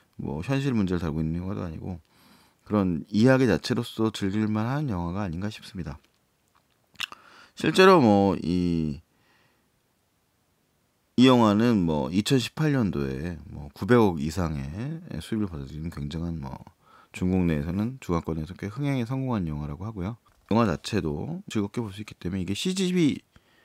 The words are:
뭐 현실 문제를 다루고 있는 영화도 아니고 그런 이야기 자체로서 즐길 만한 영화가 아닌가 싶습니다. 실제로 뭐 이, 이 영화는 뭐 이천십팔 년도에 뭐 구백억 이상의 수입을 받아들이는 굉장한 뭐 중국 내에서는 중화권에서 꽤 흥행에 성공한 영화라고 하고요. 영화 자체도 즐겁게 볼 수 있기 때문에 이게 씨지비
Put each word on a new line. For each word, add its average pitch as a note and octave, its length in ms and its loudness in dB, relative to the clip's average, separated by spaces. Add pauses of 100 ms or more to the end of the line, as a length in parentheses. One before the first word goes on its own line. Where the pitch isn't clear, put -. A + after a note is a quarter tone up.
(160)
뭐 D2 260 -8
현실 C3+ 320 -2
문제를 F#2 260 0
다루고 D#2+ 200 -4
있는 D#2+ 220 -2
영화도 G2 220 -8
아니고 F2 360 -10 (640)
그런 F#2+ 460 0
이야기 C3 360 6
자체로서 A2 680 0
즐길 G#2+ 360 -2
만한 A#2+ 420 -2
영화가 F2 320 -4
아닌가 F#2 280 -6
싶습니다. D2+ 500 -12 (1600)
실제로 F3+ 460 6
뭐 G2+ 420 6
이, E2 580 0 (2250)
이 B2 100 8
영화는 A2+ 580 6
뭐 D2+ 260 0
이천십팔 B2+ 640 0
년도에 D#2+ 720 -2
뭐 D2 280 -14
구백억 G2+ 480 4
이상의 D#2+ 800 -4 (200)
수입을 G#2+ 260 -4
받아들이는 D2+ 420 -10
굉장한 E2 520 -6
뭐 C2 160 -12 (560)
중국 F#2 320 0
내에서는 F2 560 -2
중화권에서 E2 540 -4
꽤 - 120 -10
흥행에 C3 380 -4
성공한 B2 420 -4
영화라고 D2+ 380 -8
하고요. G#2+ 320 -8 (340)
영화 A2+ 140 4
자체도 F#2+ 840 -2
즐겁게 G2+ 300 -4
볼 G#2+ 140 -8
수 G2+ 80 -14
있기 - 140 -16
때문에 F#2+ 260 -6
이게 F2+ 120 -4
씨지비 F3+ 680 0 (440)